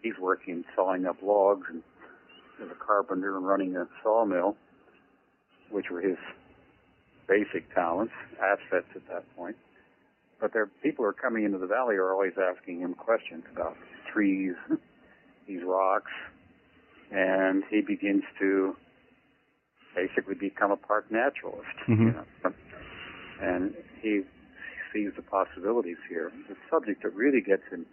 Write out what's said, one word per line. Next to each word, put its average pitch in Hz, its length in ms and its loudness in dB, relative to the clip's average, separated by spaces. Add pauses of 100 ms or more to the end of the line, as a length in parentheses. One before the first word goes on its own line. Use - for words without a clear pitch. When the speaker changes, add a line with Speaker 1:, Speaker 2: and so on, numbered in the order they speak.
Speaker 1:
He's 104 160 -4
working, 90 460 -2 (100)
sawing 92 300 2
up 87 180 -2
logs, 98 460 6
and - 120 -10 (800)
as 104 80 -12
a - 160 -14
carpenter 98 520 0
and 92 100 -4
running 95 300 0
a 87 100 -4 (160)
sawmill, 104 540 2 (1120)
which 98 180 -2
were 87 120 -6
his 92 160 0 (1120)
basic 98 440 0
talents, 90 400 0 (240)
assets 95 580 0
at - 120 -16
that 87 160 -8 (140)
point. - 180 -10 (880)
But 107 100 0
there, 107 160 0 (160)
people 135 220 0
who 101 40 4
are 98 40 -2
coming 113 320 0
into 98 120 0
the 92 100 -4
valley 113 280 2
are 92 160 2
always 95 260 2
asking 90 440 -2
him 90 140 -4
questions 95 580 -2
about 82 240 -6 (360)
trees, 95 420 2 (140)
<laughs> - 760 -8
these 90 180 -8
rocks, 95 460 2 (1000)
and 95 580 2
he 107 100 2
begins 98 440 0 (160)
to 95 360 2 (1200)
basically 95 400 -2
become 101 360 0
a 101 40 4
park 104 340 0
naturalist. 117 580 -2 (200)
Speaker 2:
Mm-hmm. 113 200 6
Speaker 1:
You 117 40 6
know? - 420 -6 (880)
And 92 320 -2 (280)
he 104 200 2 (720)
sees 101 220 -2
the 90 60 -10
possibilities 95 760 0 (140)
here. 85 240 -4 (160)
The - 60 -10 (140)
subject 123 340 0
that 90 120 -4
really 127 240 4
gets 98 220 2 (100)
him 87 220 -8